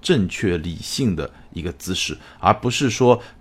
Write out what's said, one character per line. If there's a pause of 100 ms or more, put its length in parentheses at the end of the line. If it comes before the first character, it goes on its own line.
正
确
理
性
的 (240)
一
个
姿
势， (220)
而
不
是
说 (200)